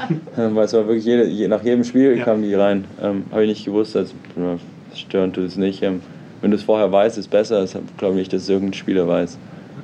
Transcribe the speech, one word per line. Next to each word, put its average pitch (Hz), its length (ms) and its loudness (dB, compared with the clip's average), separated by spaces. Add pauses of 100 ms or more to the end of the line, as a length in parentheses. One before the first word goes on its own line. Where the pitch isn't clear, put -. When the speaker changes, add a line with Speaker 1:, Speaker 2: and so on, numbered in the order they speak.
(140)
Speaker 1:
<laughs> - 240 -10
Ähm, 113 160 0
weil 107 100 4
es 104 80 0
war 110 140 4
wirklich 113 180 0
jede, 117 220 4
je, 98 200 -2
nach 104 160 0
jedem 120 220 2
Spiel 131 320 4
Speaker 2:
Ja. 120 80 -2
Speaker 1:
kamen 110 180 2
die 104 120 -2
rein. 98 320 2 (160)
Ähm, 98 280 -2
hab 107 100 0
ich 107 80 4
nicht 104 180 -4
gewusst, 104 300 0
also, 95 180 -2 (200)
ja, 87 220 -2 (380)
störend 95 400 -2
tut 92 100 -2
es 90 120 -8
nicht. 98 260 -2
Ähm, 95 180 -2 (400)
wenn 101 100 0
du 104 60 4
es 101 80 -4
vorher 107 260 4
weißt, 104 280 4
ist 95 100 -8
besser. 107 320 2
Das 95 160 -2 (220)
glaub 98 140 0
ich 95 40 2
nicht, 95 160 -4
dass 95 100 -2
es 87 60 -12
irgendein 98 240 0
Spieler 92 340 0
weiß. 87 320 0 (460)